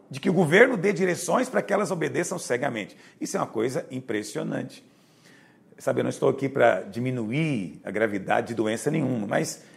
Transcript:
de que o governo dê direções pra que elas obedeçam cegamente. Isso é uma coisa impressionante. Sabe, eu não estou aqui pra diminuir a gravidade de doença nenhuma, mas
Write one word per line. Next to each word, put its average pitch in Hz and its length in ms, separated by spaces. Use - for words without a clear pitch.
de 131 100
que 196 100
o 185 40
governo 190 440
dê 196 160
direções 185 560
pra 202 120
que - 120
elas 202 160
obedeçam 160 480
cegamente. 123 580
Isso - 160
é 185 40
uma 156 80
coisa 127 420
impressionante. 127 960
Sabe, 127 160
eu 123 40
não 123 60
estou 135 200
aqui 135 180
pra 120 320
diminuir 120 1040
a 98 80
gravidade 107 560
de 117 60
doença 113 360
nenhuma, 127 380
mas 151 380